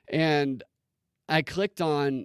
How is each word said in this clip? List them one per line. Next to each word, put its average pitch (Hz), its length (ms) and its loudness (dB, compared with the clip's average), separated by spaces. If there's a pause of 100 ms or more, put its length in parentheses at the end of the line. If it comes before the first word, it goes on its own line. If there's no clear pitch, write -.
And 147 560 0 (640)
I 156 140 2
clicked 196 380 -4
on 143 440 0